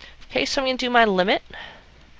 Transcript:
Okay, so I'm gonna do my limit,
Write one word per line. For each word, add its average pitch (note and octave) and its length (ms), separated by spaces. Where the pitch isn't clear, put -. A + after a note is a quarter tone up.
Okay, C4 160
so - 160
I'm C4 60
gonna B3+ 100
do B3 140
my A#3 140
limit, G3+ 360